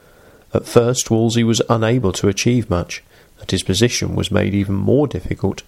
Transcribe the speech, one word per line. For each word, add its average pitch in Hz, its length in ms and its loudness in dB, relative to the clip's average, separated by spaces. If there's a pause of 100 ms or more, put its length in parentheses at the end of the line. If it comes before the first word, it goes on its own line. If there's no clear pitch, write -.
(540)
At - 140 -2
first, 123 420 2
Wolsey 117 340 2
was 113 240 2
unable 113 440 2
to - 160 -2
achieve 117 420 0
much, 87 340 -4 (380)
and - 80 -12
his 95 140 -2
position 95 500 0
was 92 160 -2
made 95 240 0
even 98 220 -2
more 107 320 2
difficult - 600 -6